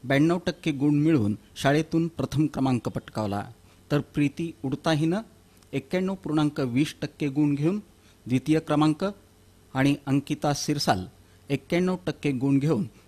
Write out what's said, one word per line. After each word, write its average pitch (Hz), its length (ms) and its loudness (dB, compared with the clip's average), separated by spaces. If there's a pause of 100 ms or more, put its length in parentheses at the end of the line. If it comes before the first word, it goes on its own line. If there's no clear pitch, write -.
ब्याण्णव 143 420 4
टक्के - 260 -4
गुण 143 240 2
मिळवून 143 400 4 (200)
शाळेतून 160 520 2
प्रथम 147 380 -2
क्रमांक 131 440 0
पटकावला, 101 540 -6 (480)
तर 147 80 2 (140)
प्रीती 151 380 -2 (120)
उडता 139 280 -2
हिनं 160 300 0 (520)
एक्क्याण्णव 185 420 -4
पूर्णांक 151 440 -2
वीस 135 420 0
टक्के - 260 -6
गुण 143 280 0
घेऊन 165 240 -2 (460)
द्वितीय 131 340 2
क्रमांक 151 440 2 (680)
आणि 139 220 2 (100)
अंकिता 143 480 0
सिरसाल 139 520 -2 (440)
एक्क्याण्णव 180 460 -2 (120)
टक्के 151 240 -4
गुण 139 280 2
घेऊन 156 260 0 (220)